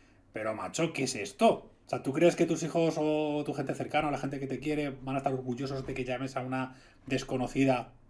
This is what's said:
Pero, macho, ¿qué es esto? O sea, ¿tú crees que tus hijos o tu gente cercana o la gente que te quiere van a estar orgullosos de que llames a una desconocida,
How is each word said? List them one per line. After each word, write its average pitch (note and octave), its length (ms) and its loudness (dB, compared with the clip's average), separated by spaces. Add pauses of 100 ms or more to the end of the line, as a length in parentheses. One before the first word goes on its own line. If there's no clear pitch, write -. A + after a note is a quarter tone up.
(340)
Pero, A2 180 -2
macho, D#3+ 400 -2
¿qué - 120 0
es B2 100 -2
esto? - 560 2 (160)
O - 20 -20
sea, C3+ 140 -2
¿tú C3+ 120 -2
crees E3 200 6
que E3+ 120 4
tus D#3+ 160 0
hijos E3 340 2
o D3+ 480 2
tu C#3+ 80 -2
gente C#3 220 -4
cercana D3 340 0
o - 20 0
la C#3 60 0
gente C3+ 240 -4
que C#3 60 -4
te C3 120 -4
quiere D3 300 -2 (140)
van C3+ 140 -4
a - 20 0
estar C3+ 160 0
orgullosos C3 520 -4
de C#3 60 -6
que C3 120 -4
llames C3 300 -4
a C3 60 -2
una C3 340 -4 (320)
desconocida, C3 840 0 (180)